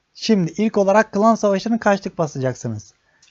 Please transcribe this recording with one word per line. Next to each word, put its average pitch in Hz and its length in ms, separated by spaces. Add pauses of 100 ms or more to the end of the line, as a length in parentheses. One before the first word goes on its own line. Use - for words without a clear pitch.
(140)
Şimdi 190 440
ilk 220 200
olarak 202 340
klan 214 240
savaşını 214 440
kaçlık 196 380
basacaksınız? 131 760 (380)